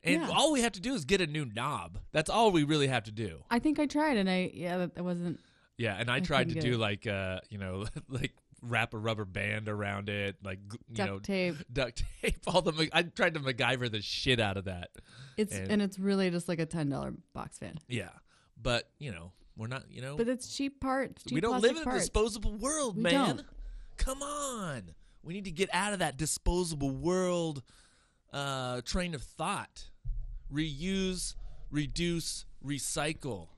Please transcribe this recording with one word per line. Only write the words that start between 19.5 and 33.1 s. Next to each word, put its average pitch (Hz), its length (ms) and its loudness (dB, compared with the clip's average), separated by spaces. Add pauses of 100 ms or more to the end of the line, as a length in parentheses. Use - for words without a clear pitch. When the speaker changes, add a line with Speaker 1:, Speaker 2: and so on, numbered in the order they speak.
Speaker 1:
we're 110 100 -6
not, 131 220 -8
you - 120 -12
know, 135 160 -8
Speaker 2:
But 233 100 2
it's 247 280 -2
cheap 277 260 -4
parts, 262 440 -2
Speaker 1:
we - 100 -6
Speaker 2:
cheap 165 80 2
Speaker 1:
don't 247 180 2
live 233 120 8
Speaker 2:
plastic - 40 -2
Speaker 1:
in 330 40 -4
a 302 100 -2
Speaker 2:
parts. - 140 2
Speaker 1:
disposable 214 500 2
world, 254 420 0
Speaker 2:
We 220 60 0
Speaker 1:
man. 208 340 4
Speaker 2:
don't. - 100 -12 (500)
Speaker 1:
Come 269 240 0
on. 226 680 -4 (320)
We 165 100 -10
need 202 120 -6
to 190 60 -6
get 180 220 2
out 202 200 2
of 196 60 -2
that 147 180 2
disposable 160 760 2
world, 170 720 2 (680)
uh, 131 480 -2
train 175 340 -2
of 120 80 -6
thought. - 680 -6 (640)
Reuse, 175 840 0 (360)
reduce, 160 760 0 (200)
recycle. 139 840 -4 (100)